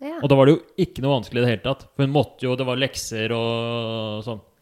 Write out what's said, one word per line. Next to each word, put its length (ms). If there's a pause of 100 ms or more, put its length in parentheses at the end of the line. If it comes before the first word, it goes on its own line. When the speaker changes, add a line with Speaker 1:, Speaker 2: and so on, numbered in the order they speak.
Speaker 1:
Ja. 220
Speaker 2:
Og 80
da 40
var 120
det 80
jo 60 (160)
ikke 260
noe 160
vanskelig 220
i 40
det 40
hele 140
tatt, 320
for 100
hun 100
måtte 320
jo, 80
det 120
var 120
lekser 560
og 880
sånn. 160 (220)